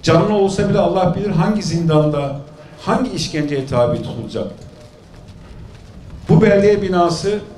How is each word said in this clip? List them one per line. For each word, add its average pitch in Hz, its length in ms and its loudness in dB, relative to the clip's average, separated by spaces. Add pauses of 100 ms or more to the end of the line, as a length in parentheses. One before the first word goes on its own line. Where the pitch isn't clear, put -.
Canlı 175 320 2
olsa 196 340 0
bile 160 100 2
Allah 185 360 2
bilir 202 160 -2
hangi 202 320 0
zindanda, 151 760 0 (460)
hangi 233 280 -2
işkenceye 147 560 -4
tabi 120 360 0
tutulacaktı. 110 640 -8 (1600)
Bu - 140 6
belediye 202 400 4
binası 180 560 0 (200)